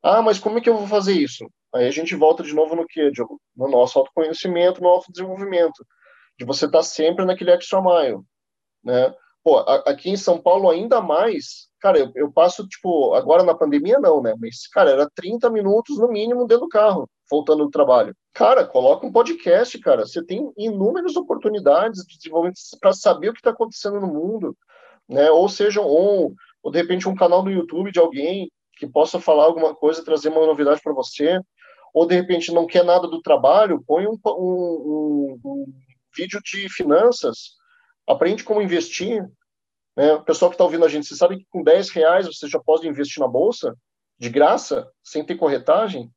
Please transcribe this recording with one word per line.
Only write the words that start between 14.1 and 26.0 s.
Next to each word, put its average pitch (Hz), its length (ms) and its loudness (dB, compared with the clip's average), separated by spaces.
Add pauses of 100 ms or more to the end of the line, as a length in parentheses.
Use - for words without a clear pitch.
né? 113 160 -2
Mas, 113 300 -14
cara, 160 240 2
era 143 240 2
trinta 233 340 -4
minutos 220 480 -2
no 233 120 -6
mínimo 233 360 -2
dentro 233 200 2
do 339 40 -12
carro, 208 400 0 (200)
voltando 151 340 0
do 143 60 -2
trabalho. 127 440 2 (200)
Cara, 254 320 4
coloca 131 400 2
um 202 60 -10
podcast, 226 680 0
cara. 123 260 2
Você - 200 -10
tem 202 320 -8
inúmeras 226 580 -4
oportunidades 202 880 0
de - 120 -20
desenvolvimento 170 400 -4 (240)
pra 190 100 4
saber 180 380 0
o 233 40 -6
que - 80 -18
tá 233 100 2
acontecendo 214 500 -6
no 190 60 -6
mundo, 175 500 -6 (500)
né? 143 240 2
Ou 170 160 4
seja, 202 320 -2
ou, 180 540 2 (280)